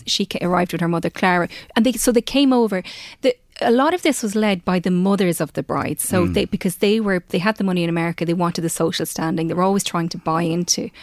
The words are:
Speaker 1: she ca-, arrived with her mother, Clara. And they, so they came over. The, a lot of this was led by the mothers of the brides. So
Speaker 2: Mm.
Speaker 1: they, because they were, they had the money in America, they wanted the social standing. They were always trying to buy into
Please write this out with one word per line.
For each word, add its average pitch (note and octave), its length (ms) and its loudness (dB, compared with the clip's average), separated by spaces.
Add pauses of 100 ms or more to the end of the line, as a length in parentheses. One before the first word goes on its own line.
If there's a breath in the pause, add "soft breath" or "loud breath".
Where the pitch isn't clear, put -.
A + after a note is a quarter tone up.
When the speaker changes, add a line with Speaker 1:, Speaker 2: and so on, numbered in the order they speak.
Speaker 1:
she - 180 -2
ca-, - 160 -6
arrived F3+ 320 0
with E3 80 -2
her E3+ 80 0
mother, E3+ 220 0
Clara. F3+ 380 2 (280 loud breath)
And A3+ 80 6
they, B3+ 80 4
so A#3 180 0
they A#3 120 4
came C4+ 320 2
over. G#3 280 2 (380 loud breath)
The, B3+ 160 0 (240)
a A#3+ 100 2
lot C4 220 4
of F4+ 80 -2
this D4+ 220 0
was G3+ 120 -2
led G#3+ 300 0
by F#3 140 0
the F#3 120 0
mothers F#3 500 2
of D#3 120 -4
the - 100 -4
brides. - 460 -4
So F3+ 180 2
Speaker 2:
Mm. F3 80 -2
Speaker 1:
they, G3+ 120 0
because F3+ 300 -4
they G#3+ 220 2
were, G3 300 0
they - 100 -4
had G#3+ 180 0
the G#3 80 -2
money F3+ 200 0
in E3+ 60 0
America, E3+ 340 -2
they E3 100 0
wanted E3+ 280 -2
the D#3+ 80 -2
social E3 360 -2
standing. D#3+ 400 -4
They D#3+ 80 -4
were F3 80 0
always G3 220 2
trying E3+ 240 -2
to E3+ 100 -10
buy D#3+ 240 -2
into E3+ 480 -2 (120)